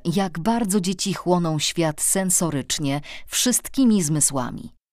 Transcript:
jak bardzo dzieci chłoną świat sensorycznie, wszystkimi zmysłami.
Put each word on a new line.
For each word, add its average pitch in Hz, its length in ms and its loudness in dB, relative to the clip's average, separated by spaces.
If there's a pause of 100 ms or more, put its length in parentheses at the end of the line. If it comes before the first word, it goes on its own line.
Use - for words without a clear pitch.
jak 180 340 0
bardzo 214 420 2
dzieci 185 340 -2
chłoną 170 440 2
świat 156 420 0
sensorycznie, 151 1000 0 (260)
wszystkimi 233 760 2
zmysłami. 135 720 -2 (200)